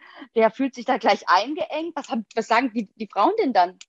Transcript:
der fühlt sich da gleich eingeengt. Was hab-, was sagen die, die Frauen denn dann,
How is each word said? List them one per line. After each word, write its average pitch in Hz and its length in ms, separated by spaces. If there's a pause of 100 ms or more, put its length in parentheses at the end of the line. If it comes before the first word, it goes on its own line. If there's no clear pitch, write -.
(340)
der 220 160
fühlt 262 240
sich 240 120
da 247 120
gleich 214 300
eingeengt. 285 640
Was 262 140
hab-, 233 160 (100)
was 220 140
sagen 240 260
die, 220 220
die 214 140
Frauen 226 280
denn 311 140
dann, 185 260 (100)